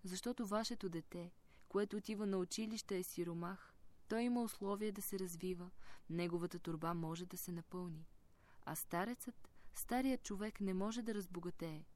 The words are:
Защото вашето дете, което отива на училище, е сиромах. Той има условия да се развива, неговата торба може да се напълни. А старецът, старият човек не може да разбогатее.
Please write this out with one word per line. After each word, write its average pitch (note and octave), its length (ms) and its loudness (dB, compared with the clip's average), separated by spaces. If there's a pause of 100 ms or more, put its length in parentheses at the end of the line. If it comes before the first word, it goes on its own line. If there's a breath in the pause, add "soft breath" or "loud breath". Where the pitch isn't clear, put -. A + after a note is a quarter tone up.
Защото G3+ 420 0
вашето G#3+ 420 2
дете, E3+ 440 -4 (360 loud breath)
което G#3 280 2
отива G#3+ 300 0
на G3 120 6
училище, G#3+ 600 0
е F#3 40 2
сиромах. E3+ 720 -2 (340)
Той A3+ 140 4
има A#3+ 200 4
условия G#3 500 0
да G3+ 100 -4
се G3 160 -2
развива, F3+ 520 -2 (400 loud breath)
неговата E3+ 480 2
торба E3 360 2
може E3+ 320 0
да F3+ 100 -8
се - 160 -4
напълни. E3+ 540 -4 (580 loud breath)
А D#3 120 -2
старецът, - 760 -2 (240 soft breath)
старият C4 480 4
човек G#3 380 -2
не F#3+ 140 4
може A3 280 2
да G#3+ 120 0
разбогатее. F3 680 -2 (120)